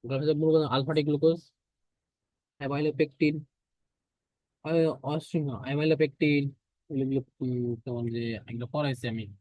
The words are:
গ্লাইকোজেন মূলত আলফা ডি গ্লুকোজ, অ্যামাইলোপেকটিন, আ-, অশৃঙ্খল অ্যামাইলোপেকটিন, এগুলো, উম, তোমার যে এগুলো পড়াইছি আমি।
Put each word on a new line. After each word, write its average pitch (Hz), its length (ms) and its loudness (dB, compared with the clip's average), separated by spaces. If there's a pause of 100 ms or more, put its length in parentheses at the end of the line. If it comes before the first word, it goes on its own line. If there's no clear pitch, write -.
গ্লাইকোজেন 147 340 0
মূলত 160 160 4 (180)
আলফা 139 220 0
ডি 151 120 2
গ্লুকোজ, 160 300 2 (1200)
অ্যামাইলোপেকটিন, 147 760 0 (1400)
আ-, 160 260 2 (160)
অশৃঙ্খল 151 540 -2
অ্যামাইলোপেকটিন, 147 760 2 (480)
এগুলো, 135 300 0 (220)
উম, 123 260 -2 (160)
তোমার 120 200 -6 (100)
যে 117 100 -4 (260)
এগুলো 117 240 -8
পড়াইছি 143 380 -2
আমি। 113 120 -6 (160)